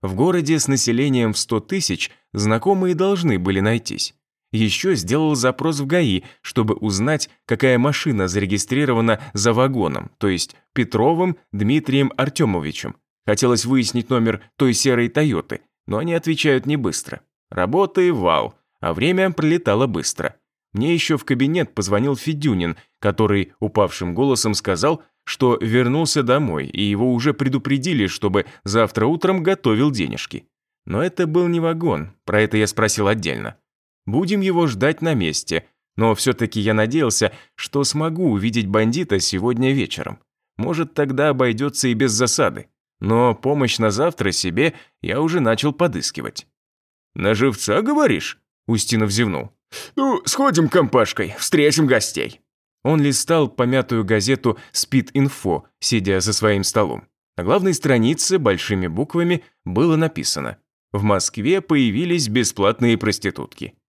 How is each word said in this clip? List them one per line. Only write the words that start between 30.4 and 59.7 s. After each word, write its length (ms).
Но 180
это 240
был 200
не 120
вагон, 540
про 160
это 160
я 100
спросил 400
отдельно. 500
Будем 340
его 240
ждать 360
на 120
месте, 540
но 200
все-таки 440
я 140
надеялся, 600
что 280
смогу 480
увидеть 360
бандита 520
сегодня 540
вечером. 460
Может, 380
тогда 340
обойдется 580
и 60
без 180
засады. 560
Но 360
помощь 420
на 140
завтра 400
себе 420
я 200
уже 180
начал 340
подыскивать. 760
"На 220
живца, 460
говоришь?" 600
Устинов 440
зевнул. 400
"Ну, 300
сходим 440
компашкой, 680
встретим 500
гостей". 540
Он 180
листал 460
помятую 560
газету 540
"Спид-инфо", 920
сидя 400
за 140
своим 300
столом. 400
На 60
главной 300
странице 680
большими 480
буквами 560
было 300